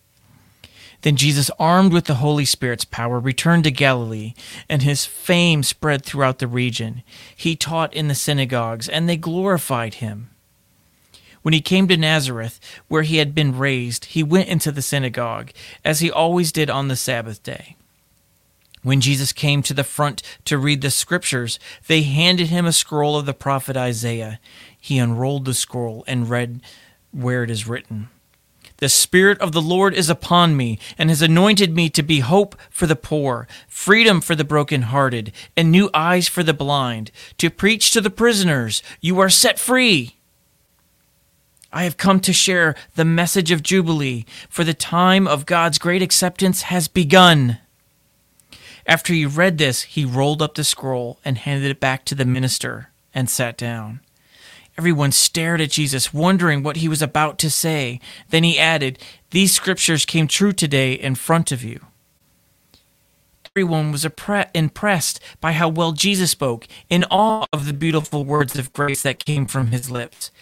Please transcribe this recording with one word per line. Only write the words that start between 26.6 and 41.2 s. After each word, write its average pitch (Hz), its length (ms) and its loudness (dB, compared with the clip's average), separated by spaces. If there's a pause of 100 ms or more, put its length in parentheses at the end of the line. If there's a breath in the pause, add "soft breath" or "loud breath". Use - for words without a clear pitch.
where 123 320 -4
it 117 80 -4
is 110 160 -6
written, 113 420 -10 (680 soft breath)
"The 139 120 -2
Spirit 190 520 4
of 180 100 -2
the 160 100 0
Lord 180 340 2
is 175 140 0
upon 170 480 4
me, 117 220 -2 (180 loud breath)
and 160 140 2
has 156 120 2
anointed 180 520 4
me 165 160 2
to 147 140 -2
be 151 160 2
hope 185 360 2 (140)
for - 160 -4
the 156 80 4
poor, 139 540 -4 (180 loud breath)
freedom 214 540 4
for 170 160 -2
the 151 80 0
brokenhearted, 131 880 0 (240 loud breath)
and 165 160 4
new 196 200 6
eyes 170 360 2
for 180 160 -2
the 156 100 2
blind, 131 560 -4 (280 loud breath)
to 165 120 0
preach 214 400 0
to 233 100 2
the 202 100 0
prisoners, 180 720 0 (200 loud breath)
'You 180 180 0
are 190 100 6
set 208 300 4
free.' 226 560 2 (1600)